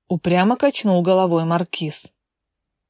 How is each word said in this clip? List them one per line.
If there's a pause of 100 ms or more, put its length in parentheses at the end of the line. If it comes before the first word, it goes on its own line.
упрямо
качнул
головой
Маркиз. (760)